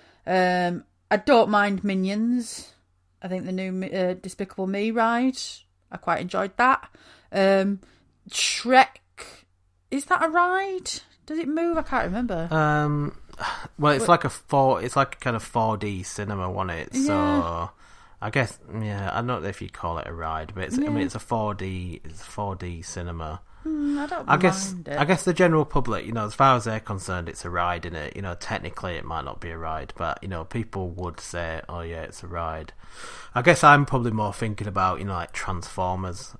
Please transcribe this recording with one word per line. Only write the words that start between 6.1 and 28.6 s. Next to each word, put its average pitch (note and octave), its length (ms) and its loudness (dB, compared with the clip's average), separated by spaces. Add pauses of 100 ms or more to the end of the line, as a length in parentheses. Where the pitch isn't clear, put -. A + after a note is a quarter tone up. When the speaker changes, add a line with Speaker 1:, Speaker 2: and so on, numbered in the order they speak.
Speaker 1:
enjoyed F#3+ 380 -2
that. B3 300 4 (440)
Um, G3 480 4 (500)
Shrek, - 680 4 (920)
is C#4 160 -4
that F4+ 180 4
a E4 40 2
ride? F#4 640 2 (360)
Does D#4 120 -4
it D#4+ 100 -2
move? E4 300 0
I G#3 40 0
can't C4 240 0
remember. F3+ 440 -2
Speaker 2:
Um, D3+ 680 2 (600)
well, D3 140 6
it's C3+ 100 4
Speaker 1:
What - 60 2
Speaker 2:
like E3+ 160 8
a C3+ 60 0
four, C3 520 2
it's A#2+ 140 -2
like - 200 2
a - 20 -20
kind A#2+ 180 -2
of G#2+ 60 -4
four A2 340 0
D G2 260 -4
cinema, G2 480 -4
wasn't F#2+ 220 -4
it? E2 220 -8
So, C4+ 180 2
Speaker 1:
Yeah. D4 560 2 (540)
Speaker 2:
I G#2+ 80 -4
guess, B2+ 280 0 (240)
yeah, G2+ 300 -4
I - 100 -2
don't A#2+ 40 -4 (160)
know F2+ 60 -4
if G#2 140 -8
you'd F#2+ 100 -12
call E2+ 260 -6
it - 80 -8
a - 60 -10
ride, D#2+ 420 -6
but F#2+ 100 -6
it's, - 140 -4
I C4+ 40 0
mean, D4+ 160 0
Speaker 1:
Yeah. C#4+ 60 0
Speaker 2:
it's - 100 -6
a - 60 -6
four G#2+ 340 -2
D, F#2 500 -6
it's E2 160 -12
a - 40 -14
four G2+ 300 -6
D F2 280 -8
cinema. E2 580 -8 (220)
Speaker 1:
Hmm, D4 360 -2
I C#4+ 80 -4
don't D#4 220 -6
Speaker 2:
I D3 100 4
guess, F#3 340 2
Speaker 1:
mind E3+ 160 -12
it. C#3+ 100 -4
Speaker 2:
I C#3+ 60 2
guess F3 200 2
the F3+ 100 2
general D#3+ 320 4
public, A2 400 2
you G#2 60 -6
know, A2+ 140 -2
as G#2+ 80 -8
far C3+ 220 6
as A2 80 0
they're A2 160 -2
concerned, F#2 480 -4
it's - 160 -10
a F2+ 60 -6
ride, F2 320 0
innit? E2 340 -8
You - 60 -8
know, F#2 120 -6
technically - 600 -6